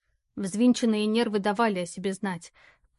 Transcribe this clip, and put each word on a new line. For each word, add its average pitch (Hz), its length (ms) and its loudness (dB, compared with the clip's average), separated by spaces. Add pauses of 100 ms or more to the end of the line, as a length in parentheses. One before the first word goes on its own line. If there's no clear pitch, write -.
(360)
Взвинченные 214 720 2
нервы 220 320 0
давали 208 420 0
о 175 60 -4
себе 190 280 -6
знать. 185 380 -8 (460)